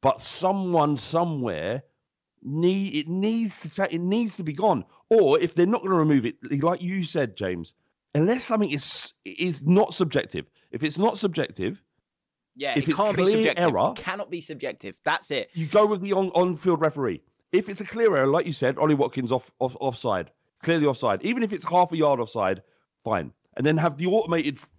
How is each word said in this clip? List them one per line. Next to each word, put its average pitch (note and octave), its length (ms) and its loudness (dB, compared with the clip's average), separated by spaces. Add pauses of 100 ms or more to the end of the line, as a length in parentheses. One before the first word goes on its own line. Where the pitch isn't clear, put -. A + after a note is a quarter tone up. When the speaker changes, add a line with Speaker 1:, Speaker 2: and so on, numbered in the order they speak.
Speaker 1:
But C3+ 180 0
someone F3+ 760 0
somewhere B2+ 880 -4 (580)
need, F3+ 540 -2
it D3+ 120 -4
needs G#3 520 -2
to E3 100 -12
cha-, G3 180 -2
it E3 120 -4
needs G3+ 360 -2
to G3 60 -10
be D#3 100 -4
gone. E3+ 320 2 (260)
Or E3 280 6
if E3 160 0
they're F3 120 4
not A3 160 0
gonna F#3+ 120 0
remove D3+ 320 4
it, - 100 -6 (260)
like F3 200 0
you F3+ 220 -4
said, C3+ 320 -4
James, F#2 360 -6 (440)
unless G#3+ 280 2
something G#3 280 0
is, - 400 -4 (120)
is C#3 400 -6
not F3+ 300 4
subjective. C3+ 520 -2 (260)
If A#2 100 -6
it's D3+ 160 -2
not G3+ 200 2
subjective, D#3+ 640 -4 (720)
Speaker 2:
Yeah, C#3 220 -6
Speaker 1:
if C#3 120 0
Speaker 2:
it - 40 0
Speaker 1:
it's C#3+ 80 -2
Speaker 2:
can't G#3 160 2
be F#3+ 80 2
Speaker 1:
clear G3+ 120 4
Speaker 2:
subjective. A3 280 2
Speaker 1:
error, B2 320 2
Speaker 2:
It - 60 -14
cannot F#3 280 -8
be E3+ 100 -8
subjective. B2+ 540 -10 (100)
That's D#3+ 260 -2
it. C3 240 -4
Speaker 1:
you D#3+ 120 -4
go G#3 200 6
with G#3 160 0
the G3 120 -2
on, F#3+ 160 2
on-field F3 500 2
referee. C#3 420 -2 (300)
If G3+ 160 2
it's G3 140 -10
a - 40 -8
clear A3 300 2
error, C3+ 100 4
like D3 200 2
you E3+ 60 -4
said, C3 260 0
Ollie D3+ 160 4
Watkins C3 380 0
off, - 260 -2
off, B2+ 220 -2
offside, A2 500 -2 (320)
clearly D#3+ 240 2
offside. A#2+ 360 0
Even A#3 200 -2
if G#3 100 -2
it's F#3 120 -8
half F3 280 2
a E3 40 -4
yard C#3+ 240 2
offside, G2 420 -2 (420)
fine. F2 280 -2 (240)
And C3 100 -2
then D#3 100 2
have D#3 220 -2
the E3+ 80 -4
automated D#3+ 520 0 (200)